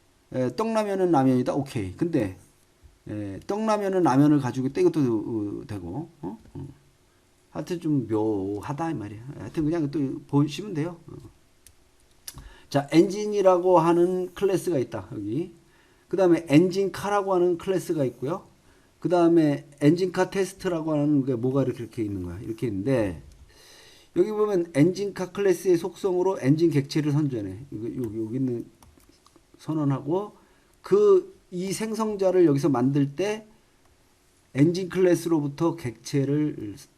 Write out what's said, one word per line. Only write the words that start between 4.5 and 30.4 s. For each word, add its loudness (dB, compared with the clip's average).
있다? -2
이것도, 4
어, -2
되고. -10
어? -12
어. -12
하여튼 -8
좀 0
묘하다 -2
이 -4
말이야. -10
하여튼 -6
그냥 0
또 -4
보시면 0
돼요. -6
어. -18
자, -2
엔진이라고 4
하는 2
클래스가 -2
있다. -8
여기. -6
그 -2
다음에 4
엔진카라고 2
하는 2
클래스가 -2
있고요. -6
그 -4
다음에 4
엔진카 2
테스트라고 -4
하는 2
게 0
뭐가 0
이렇게, -4
이렇게 -8
있는 -6
거야. -10
이렇게 -6
있는데 -2
여기 2
보면 0
엔진카 0
클래스의 2
속성으로 -2
엔진 4
객체를 -2
선정해. -4
여기, -10
여기, -8
여기 -6
있는 -4
선언하고 -4